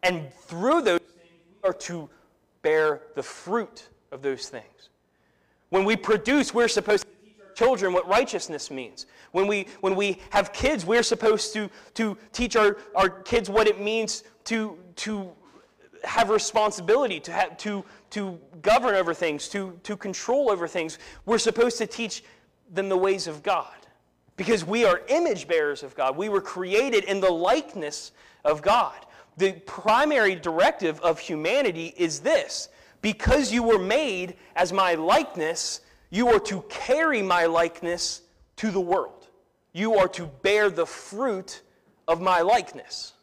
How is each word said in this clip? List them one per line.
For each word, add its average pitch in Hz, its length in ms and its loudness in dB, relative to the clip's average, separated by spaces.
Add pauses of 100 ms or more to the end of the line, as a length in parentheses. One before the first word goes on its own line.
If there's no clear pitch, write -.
And 165 320 -2
through 240 480 0
those 180 180 2
things, - 420 -20 (200)
we 190 80 2
are 180 40 -2
to 170 360 -10 (540)
bear 156 400 2 (100)
the 139 80 -6
fruit - 680 -6 (220)
of 135 120 -16
those 135 260 -4
things. - 400 -20 (800)
When 190 160 2
we 220 100 2
produce, 220 600 0
we're 233 120 4
supposed - 380 2
to - 60 -20 (120)
teach - 160 -20
our - 140 -20
children 202 400 2
what 175 140 0
righteousness 196 640 0
means. 131 340 -12 (260)
When 190 140 2
we, 202 220 -2 (140)
when 190 140 0
we 196 220 -2 (140)
have 202 220 0
kids, 247 340 -2
we're 226 160 2
supposed 220 500 0
to, 208 160 -6 (240)
to 214 240 -2 (160)
teach 240 220 -2
our, 208 220 4 (180)
our 190 140 4
kids 214 380 -2
what 214 200 4
it 214 120 2
means 214 440 -4 (220)
to, 220 300 -4 (200)
to 202 340 -8 (760)
have 226 260 0
responsibility, 214 920 2
to 170 120 -14
have, 170 260 -2
to, 202 260 -6 (280)
to 190 280 -8 (220)
govern 214 340 4
over 170 180 2
things, 156 360 -4
to, 190 340 -8
to 208 140 -8
control 240 540 0
over 175 160 -2
things. 165 320 -6 (260)
We're 220 140 2
supposed 233 400 2
to 220 80 -2
teach - 360 -10 (480)
them 196 160 -2
the 190 100 2
ways 190 300 2
of 151 140 -10
God 175 320 -2 (640)
because 190 260 0
we 220 220 2
are 175 220 4
image 269 400 0
bearers 151 340 0
of 135 140 -14
God. 135 200 0
We 202 140 -4
were 196 100 2
created 196 680 0
in 196 140 -2
the 190 120 4
likeness 180 800 -2 (340)
of 151 160 2
God. 202 440 0 (320)
The 185 160 2 (120)
primary 220 680 2
directive 165 680 0
of 165 180 2
humanity 170 800 -2
is 160 220 0
this. 190 500 0 (320)
Because 240 500 2
you 233 120 0
were 226 160 6
made 185 560 -2 (200)
as 175 160 0
my 185 220 2
likeness, 170 880 -2 (280)
you 240 200 0
are 220 120 6
to 190 280 -6
carry 294 520 0
my 175 240 2
likeness 170 760 -2 (360)
to 220 140 -2
the 190 80 0
world. 175 480 -4 (460)
You 214 220 0
are 190 140 4
to 175 180 -10
bear 202 420 2
the 165 160 -2
fruit 202 760 -6 (460)
of 170 140 0
my 185 200 2
likeness. 185 800 -2